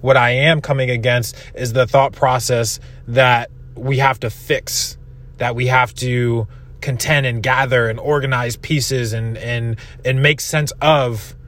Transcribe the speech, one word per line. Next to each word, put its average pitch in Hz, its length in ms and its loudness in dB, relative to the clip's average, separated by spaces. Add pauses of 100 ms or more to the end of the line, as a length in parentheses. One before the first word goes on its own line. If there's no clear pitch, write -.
What 131 160 6
I 123 140 4
am 147 300 2
coming 135 280 0
against 123 460 0 (180)
is 120 180 -6
the 123 140 4
thought 135 280 2
process 123 640 0 (300)
that 120 420 4 (240)
we 131 240 -2
have 135 220 2
to 113 100 -4
fix, - 680 -4 (400)
that 120 180 -4
we 127 120 -2
have 127 280 2
to 120 520 -2 (320)
contend 139 480 -2
and 117 160 -4
gather 127 440 2
and 110 120 -4
organize 131 580 -2
pieces 127 560 -4
and, 113 240 -6
and, 117 380 -4 (280)
and 131 200 0
make 147 180 4
sense 151 400 -2
of 135 540 2 (120)